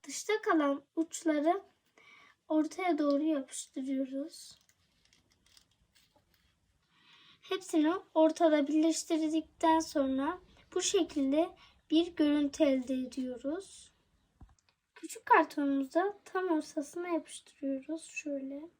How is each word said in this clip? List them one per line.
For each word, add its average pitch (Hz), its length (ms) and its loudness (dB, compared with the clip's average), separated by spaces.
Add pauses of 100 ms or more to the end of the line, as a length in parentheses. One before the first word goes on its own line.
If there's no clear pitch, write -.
Dışta - 300 -6 (100)
kalan 285 400 0 (140)
uçları 320 640 0 (880)
ortaya 311 500 0
doğru 285 240 2
yapıştırıyoruz. 269 1400 -6 (2750)
Hepsini 339 500 0 (220)
ortada 311 520 6
birleştirdikten 311 1120 2
sonra 277 580 -2 (360)
bu 359 80 -2
şekilde 311 680 0 (400)
bir 339 260 0
görüntü 294 480 2
elde 262 300 0
ediyoruz. 254 1000 -8 (1000)
Küçük - 320 -16
kartonumuza 311 960 2
tam 370 220 -4
ortasına 330 600 -4
yapıştırıyoruz. 294 960 -8
Şöyle. 277 580 -10 (180)